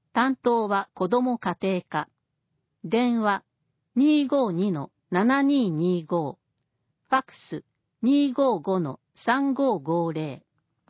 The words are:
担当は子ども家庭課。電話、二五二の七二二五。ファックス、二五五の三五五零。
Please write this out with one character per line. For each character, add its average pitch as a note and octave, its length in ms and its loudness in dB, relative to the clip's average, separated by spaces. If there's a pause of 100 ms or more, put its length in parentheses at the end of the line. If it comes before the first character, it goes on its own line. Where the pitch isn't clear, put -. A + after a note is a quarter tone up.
(120)
担 B3+ 240 2
当 A#3 320 0
は G3 260 -2
子 F3+ 140 -2
ど B3 140 2
も B3 160 -2
家 F3 220 -4
庭 F#3+ 220 -2
課。 - 260 -6 (760)
電 A#3 380 0
話、 G3+ 220 0 (500)
二 D4 320 4
五 B3+ 260 0
二 F#3 200 0
の C#3+ 180 -6 (200)
七 A#3+ 320 2
二 C#4 280 2
二 E3+ 340 0
五。 D#3+ 340 -4 (720)
フ C4 80 0
ァ - 40 4
ッ - 20 -8
ク - 100 -16 (160)
ス、 D3+ 160 -10 (380)
二 C#4 300 2
五 A#3+ 280 0
五 F#3 200 -2
の C#3+ 200 -6 (240)
三 C4+ 300 0
五 B3+ 240 0
五 E3 340 -2
零。 D3+ 300 -8 (480)